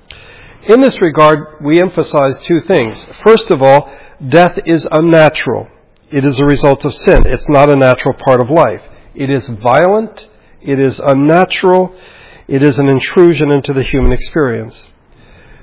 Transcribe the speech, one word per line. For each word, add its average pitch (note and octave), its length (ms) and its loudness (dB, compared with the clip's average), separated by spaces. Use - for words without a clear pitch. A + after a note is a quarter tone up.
In A#3 120 4
this C4+ 200 0
regard, D3+ 600 0
we D3+ 200 0
emphasize D3+ 640 -2
two E3+ 160 -2
things. B2+ 440 -4
First A3 260 2
of D3+ 120 -2
all, C#3 280 2
death F3 360 2
is E3 280 -2
unnatural. D#3 760 0
It C#3 120 -2
is C#3 160 -2
a C#3+ 40 0
result C#3+ 400 0
of C#3 80 -6
sin. D#3 320 2
It's - 240 -2
not D3 220 2
a C#3+ 60 2
natural C3 380 0
part B2+ 260 0
of A#2+ 100 -4
life. C#3 320 0
It C3+ 160 -8
is C3+ 160 -4
violent. D3 800 -2
It C3+ 200 -4
is C3 180 -2
unnatural. F3+ 960 0
It C3+ 160 -2
is C#3+ 160 0
an C#3 80 0
intrusion D3 640 0
into C#3+ 200 -2
the C3 120 -4
human B2 280 0
experience. A#2+ 760 -6